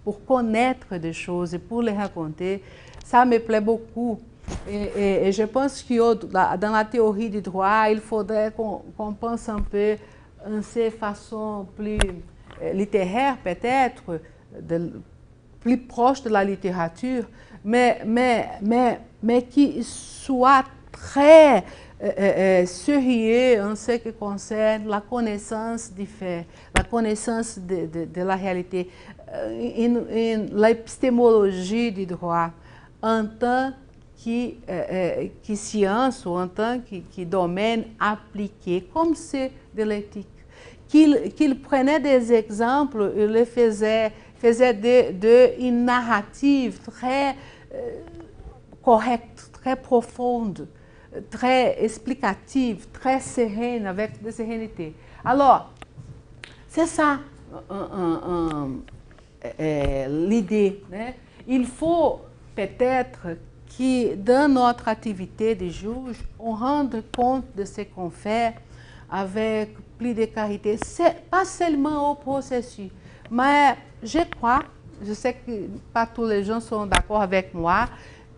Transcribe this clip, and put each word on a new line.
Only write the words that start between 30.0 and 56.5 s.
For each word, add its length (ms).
in 440
l'épistémologie 1400
du 140
droit 460
en 240
tant 480
que, 60
euh, 240
euh, 580
que 100
science 720
ou 40
en 180
tant 320
que, 160
que 120
domaine 580
appliqué, 920
comme 220
c'est 360
de 80
l'éthique. 440
Qu'il, 460
qu'il 260
prenait 400
des 320
exemples, 840
il 100
les 180
faisait, 680
faisait 360
de, 380
de 500
une 220
narrative 960
très, 560
euh, 260
correcte, 680
très 240
profonde, 880
très 540
explicative, 1120
très 260
sereine, 640
avec 380
de 80
sérénité. 640
Alors, 480